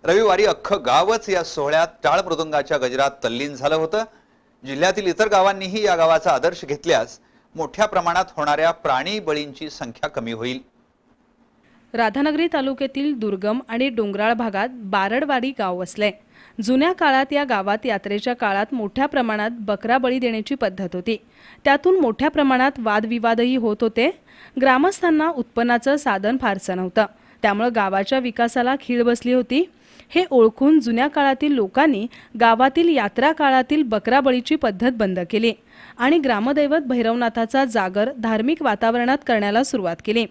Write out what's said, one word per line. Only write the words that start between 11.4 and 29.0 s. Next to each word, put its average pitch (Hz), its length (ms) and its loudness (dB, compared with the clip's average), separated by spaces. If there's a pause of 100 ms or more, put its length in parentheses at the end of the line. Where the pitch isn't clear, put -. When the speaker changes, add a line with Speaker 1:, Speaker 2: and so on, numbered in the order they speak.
Speaker 2:
राधानगरी 285 580 0
तालुक्यातील 277 600 -2
दुर्गम 208 440 -4 (100)
आणि 240 200 -2
डोंगराळ 214 440 -2
भागात 220 400 -4
बारडवाडी 240 880 -2
गाव 185 220 -4
वसलंय. 208 300 -2 (520)
जुन्या 262 300 2
काळात 277 400 0
या 285 120 0
गावात 214 420 -2
यात्रेच्या 208 480 -2
काळात 208 380 -2
मोठ्या 247 340 -2
प्रमाणात 226 460 -2
बकरा 220 460 -2
बळी 254 200 0
देण्याची 233 360 -2
पद्धत 196 380 -4
होती. 185 240 -4 (480)
त्यातून 330 360 4
मोठ्या 269 300 0
प्रमाणात 269 480 2
वादविवादही 226 760 0
होत 220 240 0
होते. 233 400 0 (400)
ग्रामस्थांना 311 680 2
उत्पन्नाचं 240 680 0
साधन 220 400 -2
फारसं 202 400 -2
नव्हतं, 185 300 0 (360)
त्यामुळं 214 320 2
गावाच्या 196 440 0
विकासाला 247 640 -2
खीळ 240 220 -2